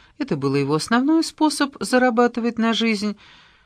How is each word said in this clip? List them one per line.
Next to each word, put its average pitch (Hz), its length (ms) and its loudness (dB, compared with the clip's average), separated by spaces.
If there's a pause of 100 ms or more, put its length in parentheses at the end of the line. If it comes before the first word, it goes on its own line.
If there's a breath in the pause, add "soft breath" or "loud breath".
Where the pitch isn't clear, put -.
(180 soft breath)
это 185 200 -4
был 135 180 -2
его 139 200 0
основной 277 500 2
способ 294 560 -2
зарабатывать 240 760 0
на 226 160 0
жизнь, 208 440 -2 (480 soft breath)